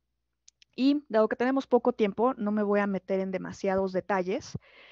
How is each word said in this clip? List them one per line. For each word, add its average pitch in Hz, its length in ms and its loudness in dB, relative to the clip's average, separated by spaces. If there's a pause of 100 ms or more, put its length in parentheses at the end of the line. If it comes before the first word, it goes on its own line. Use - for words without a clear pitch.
(760)
Y 285 340 2
dado 220 180 4
que - 80 -2
tenemos 254 320 0
poco 247 260 2
tiempo, 226 440 0
no 208 140 -4
me 214 120 0
voy 202 160 2
a 202 80 0
meter 190 320 -4
en 190 100 -4
demasiados 190 640 -4
detalles, 190 640 -4 (340)